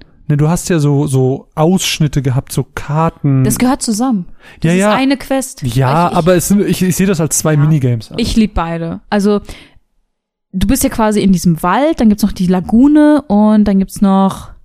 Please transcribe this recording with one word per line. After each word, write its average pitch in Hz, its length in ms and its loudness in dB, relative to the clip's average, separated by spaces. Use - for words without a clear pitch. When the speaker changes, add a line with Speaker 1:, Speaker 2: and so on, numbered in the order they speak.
Speaker 1:
Ne, 147 100 0
du 151 120 2
hast 170 200 -2
ja 175 100 0
so, 143 280 0
so 131 480 -2
Ausschnitte 156 640 0
gehabt, 131 300 -4
so 135 120 -2
Karten. 147 680 -2
Speaker 2:
Das - 120 0
gehört 254 240 0
zusammen. 220 440 -2
Das 160 120 0
Speaker 1:
Ja, - 20 -
Speaker 2:
ist 185 60 2
Speaker 1:
ja. 208 140 2
Speaker 2:
eine 269 240 0
Quest. - 460 -6
Speaker 1:
Ja, 135 440 0
Speaker 2:
Ich, 151 40 -4
ich - 60 -4
Speaker 1:
aber 175 180 2
es - 140 0
sind, 196 120 2
ich, 180 200 -2
ich 185 160 0
sehe 190 100 0
das 170 140 0
als 156 160 -2
zwei 156 160 0
Speaker 2:
Ja. 147 60 2
Speaker 1:
Minigames 131 520 0
an. - 80 -6
Speaker 2:
Ich 226 160 -2
lieb 214 200 2
beide. 170 440 -6
Also, 202 300 0
du 190 160 -2
bist 262 160 0
ja 269 60 0
quasi 214 320 0
in 196 100 2
diesem 170 320 0
Wald, 262 380 0
dann 226 80 4
gibt's 208 140 0
noch 196 100 0
die 180 140 -4
Lagune 285 760 4
und 214 420 2
dann 196 140 2
gibt's 190 220 -4
noch 190 500 0